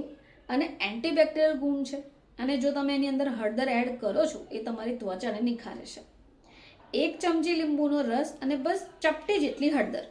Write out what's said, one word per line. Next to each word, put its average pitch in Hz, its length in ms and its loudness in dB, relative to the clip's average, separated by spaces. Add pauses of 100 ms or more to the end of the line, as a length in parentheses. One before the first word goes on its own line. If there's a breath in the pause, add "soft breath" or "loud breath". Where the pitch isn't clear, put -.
(500 soft breath)
અને 294 160 0 (160)
એન્ટીબેક્ટેરિયલ 311 760 2
ગુણ 277 260 0
છે 277 160 -6 (400)
અને 262 180 0
જો 269 140 2
તમે 277 240 0
એની 277 120 2
અંદર 277 220 0
હળદર 226 400 -2
એડ 247 200 2 (100)
કરો 254 260 2
છો - 140 -2 (120)
એ 226 120 -6
તમારી 226 340 -4
ત્વચાને 208 420 -4
નિખારે 240 460 -4
છે. - 160 -16 (920 loud breath)
એક 294 260 0
ચમચી 330 360 2
લીંબુનો 294 460 2
રસ 254 280 0 (120)
અને 269 140 0
બસ 330 280 0 (180)
ચપટી 320 380 2
જેટલી 294 300 2
હળદર, - 420 0